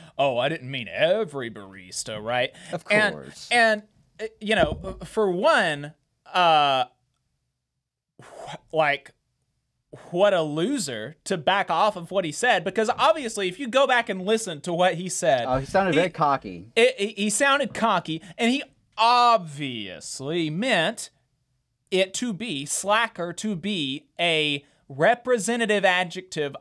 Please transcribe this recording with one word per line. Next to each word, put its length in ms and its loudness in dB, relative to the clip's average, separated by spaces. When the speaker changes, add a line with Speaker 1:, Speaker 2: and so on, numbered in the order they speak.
Speaker 1:
"Oh, 220 2
I 100 2
didn't 220 -8
mean 200 -8
every 600 0
barista," 720 -12
right? 280 0
Speaker 2:
Of 180 -8
Speaker 1:
And, 240 2
Speaker 2:
course. 380 -16
Speaker 1:
and, 320 4
uh, 60 -8
you 140 -2
know, 460 -2
uh, 40 -16
for 240 0
one, 640 0
uh, 520 4
wh-, 360 -16
like, 380 0
what 240 4
a 80 2
loser 720 -4
to 120 -2
back 320 0
off 260 2
of 140 -12
what 160 -2
he 60 -6
said, 320 2
because 340 -2
obviously, 500 2
if 120 -8
you 80 -8
go 180 2
back 240 2
and 140 -6
listen 380 -2
to 120 -4
what 220 4
he 120 -6
said, 400 2
Speaker 2:
Oh, 100 2
he 100 -4
sounded 260 2
Speaker 1:
he, 60 4
Speaker 2:
very 100 2
cocky. 640 -2
Speaker 1:
it, 240 4
he, 100 0
he 200 -2
sounded 460 2
cocky, 480 0
and 120 2
he 120 -2
obviously 1500 0
meant 600 -2
it 260 0
to 180 -4
be, 320 -6
slacker 640 -2
to 240 -6
be, 520 -6
a 460 0
representative 960 0
adjective 760 -2